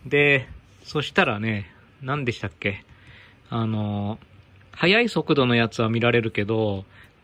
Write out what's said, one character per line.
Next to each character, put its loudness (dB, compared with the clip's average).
で、 2
そ -4
し -8
た 4
ら 0
ね、 -4
何 -4
で 0
し -14
た -4
っ -12
け？ -4
あ -2
の、 -4
速 2
い 2
速 0
度 4
の 4
や 2
つ -4
は 2
見 0
ら 4
れ 4
る -4
け -2
ど、 -2